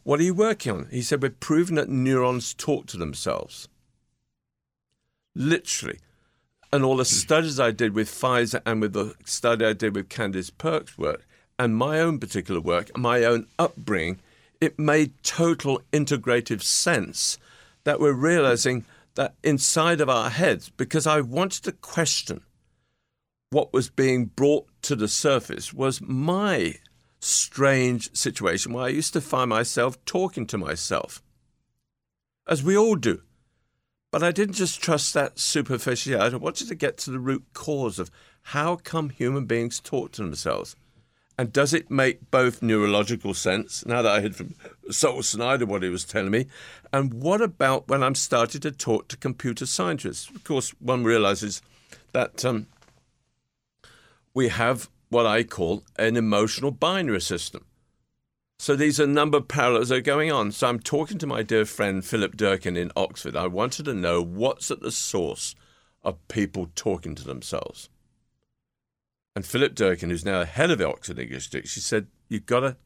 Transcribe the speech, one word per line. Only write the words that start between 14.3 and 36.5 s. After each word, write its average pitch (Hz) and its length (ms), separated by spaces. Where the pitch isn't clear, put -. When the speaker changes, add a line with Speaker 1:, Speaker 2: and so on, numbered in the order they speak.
Speaker 1:
it 160 160
made 151 360
total 156 600
integrative 120 720
sense - 720
that 147 160
we're 147 120
realizing 131 720
that - 300
inside 156 560
of 143 80
our 123 220
heads, 120 460
because 156 300
I 151 140
wanted 147 440
to - 80
question - 680
what 143 220
was 127 160
being 127 380
brought 143 400
to 143 140
the 107 120
surface, - 640
was 135 300
my 151 720
strange 127 880
situation 95 560
where 123 120
I 123 40
used 147 260
to 165 60
find 127 300
myself 120 540
talking 175 420
to 107 120
myself, 82 640
as 151 140
we 185 140
all 214 200
do. 117 260
But 160 100
I 175 80
didn't 196 240
just 185 260
trust 151 340
that 143 240
superficiality. 123 960
I 127 40
wanted 175 300